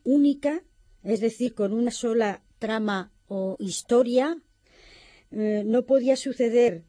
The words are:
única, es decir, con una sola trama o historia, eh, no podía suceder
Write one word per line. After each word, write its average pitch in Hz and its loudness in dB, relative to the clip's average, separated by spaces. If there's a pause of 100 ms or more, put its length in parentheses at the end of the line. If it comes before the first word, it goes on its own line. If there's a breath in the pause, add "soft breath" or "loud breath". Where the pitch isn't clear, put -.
única, 285 2 (400)
es 208 -2
decir, 226 -2
con 202 -2
una 240 0
sola 226 -2 (160)
trama 214 -4 (160)
o 190 -6
historia, 247 0 (920 soft breath)
eh, 214 -2
no 240 0
podía 262 4
suceder 240 0